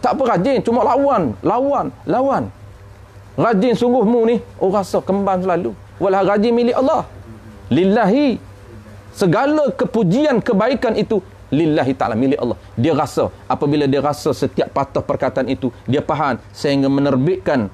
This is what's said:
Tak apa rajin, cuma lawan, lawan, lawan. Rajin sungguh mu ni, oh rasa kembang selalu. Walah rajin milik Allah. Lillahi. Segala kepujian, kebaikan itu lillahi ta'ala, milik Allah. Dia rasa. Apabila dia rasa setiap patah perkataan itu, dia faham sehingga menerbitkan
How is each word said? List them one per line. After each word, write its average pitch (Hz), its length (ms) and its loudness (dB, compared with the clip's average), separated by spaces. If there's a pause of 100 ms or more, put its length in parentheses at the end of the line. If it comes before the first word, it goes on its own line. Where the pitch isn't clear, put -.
Tak 254 160 0
apa 240 160 2
rajin, 220 320 2
cuma 240 160 2
lawan, 254 480 2 (160)
lawan, 247 400 0 (160)
lawan. 208 480 0 (880)
Rajin 220 400 4
sungguh 240 260 4
mu 226 220 4
ni, 233 160 2 (160)
oh 190 100 0
rasa 190 300 0
kembang 190 480 0
selalu. 170 260 -2 (300)
Walah 196 240 2
rajin 208 260 2
milik 233 220 2
Allah. 262 320 0 (640)
Lillahi. 208 640 4 (800)
Segala 262 560 2
kepujian, 226 720 0
kebaikan 226 560 0
itu 214 240 -2 (300)
lillahi 151 420 2
ta'ala, 110 240 -2
milik 135 220 0
Allah. 120 180 -4 (160)
Dia 139 220 0
rasa. 143 340 -2 (160)
Apabila 143 400 0
dia 135 160 2
rasa 147 320 -2
setiap - 400 -4
patah 139 300 -2
perkataan 131 420 -2
itu, 131 240 -4 (160)
dia 139 160 0
faham 143 380 -2 (100)
sehingga 139 400 0
menerbitkan 139 840 0